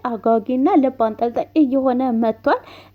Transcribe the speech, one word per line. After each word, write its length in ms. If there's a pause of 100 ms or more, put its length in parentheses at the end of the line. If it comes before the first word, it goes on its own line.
አጓጊና 640 (100)
ልብ 240
አንጠልጣይ 460 (100)
እየሆነ 440 (120)
መጥቷል። 460 (340)